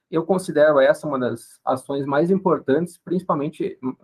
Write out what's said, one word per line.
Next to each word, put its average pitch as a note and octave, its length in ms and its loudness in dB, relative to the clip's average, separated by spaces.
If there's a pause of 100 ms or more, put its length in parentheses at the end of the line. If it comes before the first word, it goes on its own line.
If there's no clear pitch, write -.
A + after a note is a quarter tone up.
(100)
eu D#3+ 140 -2
considero D3+ 560 2
essa D3+ 260 2
uma C#3 140 -4
das A#2 440 -6
ações C3+ 400 -4
mais D3 240 0
importantes, F3 680 0
principalmente D#3 800 -6 (240)